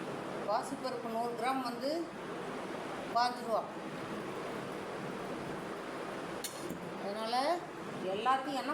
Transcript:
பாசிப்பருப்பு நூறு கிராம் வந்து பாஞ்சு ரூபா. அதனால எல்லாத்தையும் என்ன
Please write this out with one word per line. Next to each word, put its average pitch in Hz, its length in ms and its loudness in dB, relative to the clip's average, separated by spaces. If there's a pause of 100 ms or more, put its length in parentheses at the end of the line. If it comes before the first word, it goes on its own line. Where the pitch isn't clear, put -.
(500)
பாசிப்பருப்பு 247 680 2
நூறு 233 240 2
கிராம் 254 300 4
வந்து 240 200 0 (1300)
பாஞ்சு 240 320 4
ரூபா. 214 140 4 (3500)
அதனால 220 340 0 (760)
எல்லாத்தையும் 262 480 4
என்ன 269 120 2